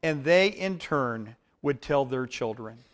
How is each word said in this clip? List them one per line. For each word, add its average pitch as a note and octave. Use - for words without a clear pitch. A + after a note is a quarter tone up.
And D3+
they, F3+
in F#3+
turn, A#2+
would C#3+
tell C#3+
their B2+
children. A2+